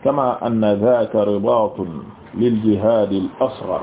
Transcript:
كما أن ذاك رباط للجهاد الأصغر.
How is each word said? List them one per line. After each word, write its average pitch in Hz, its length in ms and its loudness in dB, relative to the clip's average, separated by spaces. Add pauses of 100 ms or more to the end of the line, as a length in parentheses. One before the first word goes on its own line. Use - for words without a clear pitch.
كما 131 440 0
أن 113 180 0
ذاك 107 500 2
رباط 104 600 0 (580)
للجهاد 107 760 2
الأصغر. 95 720 -4